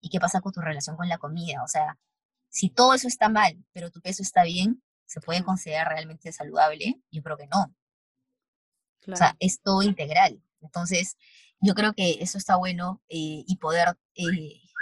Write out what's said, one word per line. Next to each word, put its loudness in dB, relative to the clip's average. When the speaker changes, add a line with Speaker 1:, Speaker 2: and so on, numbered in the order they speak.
Speaker 1:
¿Y -12
qué -2
pasa 0
con -14
tu -10
relación -6
con -4
la -4
comida? -8
O -10
sea, -2
si -2
todo 8
eso 0
está 2
mal, 2
pero -12
tu -20
peso -6
está 4
bien, 0
¿se -12
puede -2
Speaker 2:
Ujú. -4
Speaker 1:
considerar -2
realmente -8
saludable? 0
Yo -10
creo -8
que -18
no. 0
O -12
sea, -
Speaker 2:
Claro. 4
Speaker 1:
es 0
todo 2
integral. 2
Entonces, -4
yo 4
creo 0
que 0
eso -6
está 2
bueno, -2
eh, -8
y -2
poder, 0
eh, -4